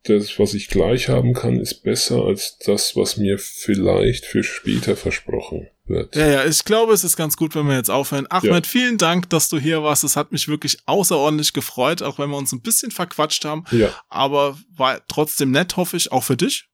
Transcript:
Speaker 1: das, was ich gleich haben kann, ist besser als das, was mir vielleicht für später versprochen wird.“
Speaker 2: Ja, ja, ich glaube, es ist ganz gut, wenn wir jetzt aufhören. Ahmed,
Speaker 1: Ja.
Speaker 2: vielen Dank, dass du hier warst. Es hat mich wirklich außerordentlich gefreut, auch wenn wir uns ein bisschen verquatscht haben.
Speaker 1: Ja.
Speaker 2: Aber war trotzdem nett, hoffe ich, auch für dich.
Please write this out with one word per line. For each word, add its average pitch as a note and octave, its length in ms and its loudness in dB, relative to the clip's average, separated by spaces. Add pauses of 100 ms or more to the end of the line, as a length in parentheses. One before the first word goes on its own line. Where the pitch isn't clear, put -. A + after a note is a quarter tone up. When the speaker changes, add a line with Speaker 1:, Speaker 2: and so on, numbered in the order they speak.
Speaker 1:
das, G#2 340 2
was G2+ 160 2
ich G2+ 140 -6
gleich G2+ 420 2
haben B2 240 4
kann, A#2+ 260 0
ist - 240 -6
besser A#2 420 0
als - 340 -4
das, - 360 0
was - 220 0
mir G2+ 220 0
vielleicht F#2+ 840 0
für - 180 0
später G#2 520 -2
versprochen - 720 -6 (200)
wird.“ - 280 -4
Speaker 2:
Ja, D3+ 120 4
ja, C#3 180 4
ich D#3 180 0
glaube, A3 300 2
es G#3 100 4
ist F3 140 0
ganz D#3 200 -2
gut, D#3+ 180 -2
wenn D3 120 0
wir C#3 80 2
jetzt B2 140 -2
aufhören. C#3 400 -2
Ahmed, F3+ 380 2
Speaker 1:
Ja. - 20 -6
Speaker 2:
vielen A#3+ 300 0
Dank, F3 320 2
dass D#3+ 180 2
du E3 80 -2
hier D#3 240 0
warst. D3+ 220 2
Es D3 120 -2
hat D3 160 -2
mich - 160 -2
wirklich D3 380 -2
außerordentlich D3+ 680 2
gefreut, C#3 500 -2
auch C3+ 160 -6
wenn C#3+ 100 -4
wir C#3+ 80 -4
uns C#3 160 -4
ein B2 80 -8
bisschen A3+ 300 -2
verquatscht - 540 -4
haben. D#3 260 -6
Speaker 1:
Ja. G#2+ 360 2
Speaker 2:
Aber C#3 520 0 (180)
war C3 300 0
trotzdem D3+ 420 0
nett, D3+ 260 0
hoffe F3+ 220 -2
ich, - 140 -4
auch - 120 0
für B2+ 140 0
dich. - 360 -2